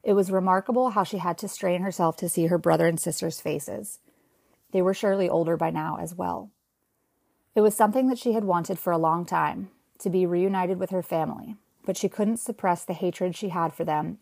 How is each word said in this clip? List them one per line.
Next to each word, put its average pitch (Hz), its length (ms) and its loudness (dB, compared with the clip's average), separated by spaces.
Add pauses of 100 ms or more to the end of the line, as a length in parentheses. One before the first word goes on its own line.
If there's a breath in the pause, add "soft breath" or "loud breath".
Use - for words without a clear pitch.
It 202 120 2
was 196 180 4
remarkable 190 600 2
how 196 120 2
she 196 140 -4
had 175 220 -2
to 208 80 -8
strain 180 340 -2
herself 175 360 0
to 175 120 -4
see 165 180 2
her 175 100 2
brother 165 300 4
and 165 120 2
sister's 165 400 -4
faces. 180 600 -8 (720 soft breath)
They 185 100 2
were 190 140 2
surely 196 340 0
older 165 260 2
by 165 140 0
now 160 320 -4
as 170 140 -8
well. 185 340 -6 (1040)
It 208 80 4
was 208 140 6
something 226 320 4
that 254 100 2
she 233 160 0
had 214 100 0
wanted 175 360 0
for 175 120 -2
a 170 60 2
long 165 280 2
time, 165 440 -2 (300)
to 196 100 -4
be 185 160 2
reunited 185 540 0
with 185 100 -6
her 185 140 -2
family, 160 520 -4 (300)
but 185 100 -2
she 196 140 -2
couldn't 214 280 0
suppress 185 460 -2
the - 120 -8
hatred 180 400 -2
she 202 140 -6
had 165 240 -2
for 165 120 -6
them 156 360 -2